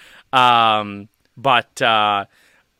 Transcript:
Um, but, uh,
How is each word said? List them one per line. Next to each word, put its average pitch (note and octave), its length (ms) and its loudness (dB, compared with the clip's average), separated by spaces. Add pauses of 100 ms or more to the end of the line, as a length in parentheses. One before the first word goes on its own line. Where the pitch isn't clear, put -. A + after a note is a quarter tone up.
(320)
Um, A2 760 0 (280)
but, A#2+ 460 -2
uh, G#2+ 440 0 (540)